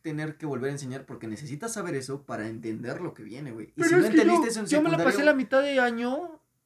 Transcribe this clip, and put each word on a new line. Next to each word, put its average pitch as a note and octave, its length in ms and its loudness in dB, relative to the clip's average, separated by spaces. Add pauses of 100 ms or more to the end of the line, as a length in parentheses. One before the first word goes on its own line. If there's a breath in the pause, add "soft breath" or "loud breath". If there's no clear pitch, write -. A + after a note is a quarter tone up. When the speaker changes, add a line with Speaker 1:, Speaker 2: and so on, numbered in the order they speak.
Speaker 1:
tener D#3 340 -6
que D#3 120 -12
volver C3+ 240 -4
a - 20 -6
enseñar C3+ 320 -10
porque A#2 220 -12
necesitas D3 460 -8
saber F#3+ 220 -6
eso C3+ 280 -8
para G#2+ 260 -8
entender A#2 520 -8
lo E3+ 120 -8
que - 100 -20
viene, B2 280 -12
güey. A2 160 -12
Y - 140 -6
Speaker 2:
Pero E4 80 4
Speaker 1:
si E4+ 60 6
Speaker 2:
es F4+ 60 8
Speaker 1:
no A3 80 4
Speaker 2:
que A3 80 6
yo, - 60 10
Speaker 1:
entendiste E4+ 260 4
eso A3 120 -4
en G#3 40 -6
Speaker 2:
yo D4 160 2
me E4 80 2
la E4 80 2
Speaker 1:
secundaria D#4 160 4
Speaker 2:
pasé C#4+ 120 2
la D4+ 100 8
mitad C4 260 2
de C#4 180 0
año B3 640 -2 (240)